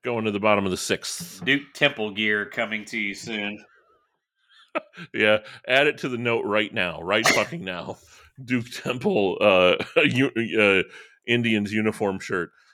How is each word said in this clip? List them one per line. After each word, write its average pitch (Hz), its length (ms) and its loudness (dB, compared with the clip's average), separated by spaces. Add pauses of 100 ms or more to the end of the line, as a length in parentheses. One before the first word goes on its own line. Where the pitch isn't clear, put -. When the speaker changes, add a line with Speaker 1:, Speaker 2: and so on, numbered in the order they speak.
Speaker 1:
going 120 200 -2
to 107 60 0
the 101 80 -2
bottom 101 260 4
of 95 60 0
the 92 60 0
sixth. - 680 -6
Speaker 2:
Duke 139 180 2 (120)
Temple 110 380 0
gear 104 340 0
coming 107 400 -6
to 117 120 -8
you 101 160 -4
soon. 107 560 -8
Speaker 1:
<laughs> - 40 -20 (1400)
Yeah, 107 260 4 (280)
add 139 220 4
it 147 100 -2
to 147 100 -6
the 123 100 -4
note 117 260 0
right 104 280 0
now, 87 280 -4
right 104 260 0
fucking 110 380 0
now. 92 320 -8 (240)
<laughs> - 240 -20
Duke 120 260 -2
Temple, 123 720 -2
uh, 92 360 6 (200)
<laughs> - 80 -
u-, 131 260 2 (300)
uh, 98 220 6 (440)
Indians 113 460 0
uniform 107 480 -2
shirt. 90 300 -4 (240)